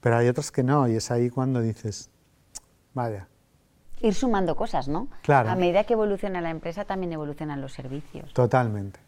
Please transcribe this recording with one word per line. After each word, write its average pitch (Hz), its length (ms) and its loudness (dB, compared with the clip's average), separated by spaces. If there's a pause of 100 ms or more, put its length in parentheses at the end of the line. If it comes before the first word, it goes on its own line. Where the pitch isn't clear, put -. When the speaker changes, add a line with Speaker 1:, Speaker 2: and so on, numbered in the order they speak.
Speaker 1:
Pero 117 160 4
hay 120 100 4
otras 123 240 -2
que 135 120 0
no, 135 260 4
y 113 60 2
es 110 160 -4
ahí 120 180 2
cuando 127 320 0
dices, 110 480 -4 (840)
"Vaya". 113 340 -4 (760)
Speaker 2:
Ir 220 140 4
sumando 190 400 2
cosas, - 320 -2
¿no? 175 200 -2 (140)
Speaker 1:
Claro. 131 280 4
Speaker 2:
A - 60 0
medida 185 300 4
que 240 80 2
evoluciona 202 480 0
la 165 80 -4
empresa, 165 360 -8
también 185 280 -4
evolucionan 147 480 -6
los 131 120 -10
servicios. - 600 -10
Speaker 1:
Totalmente, 110 760 2